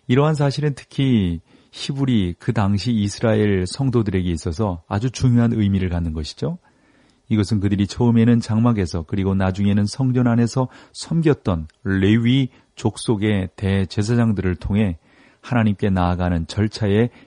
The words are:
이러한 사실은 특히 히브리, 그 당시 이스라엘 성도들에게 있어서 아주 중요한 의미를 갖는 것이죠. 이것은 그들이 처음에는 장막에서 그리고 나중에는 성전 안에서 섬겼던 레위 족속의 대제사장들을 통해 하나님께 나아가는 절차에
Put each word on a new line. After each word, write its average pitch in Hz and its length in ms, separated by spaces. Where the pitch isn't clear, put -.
이러한 143 280
사실은 143 400
특히 104 680
히브리, 127 680
그 - 140
당시 101 400
이스라엘 104 760
성도들에게 101 640
있어서 87 560
아주 104 220
중요한 120 440
의미를 98 360
갖는 85 240
것이죠. 131 440
이것은 107 300
그들이 98 280
처음에는 117 520
장막에서 107 640
그리고 95 320
나중에는 101 500
성전 127 420
안에서 120 420
섬겼던 127 760
레위 117 680
족속의 104 840
대제사장들을 98 1000
통해 98 420
하나님께 107 480
나아가는 87 580
절차에 107 640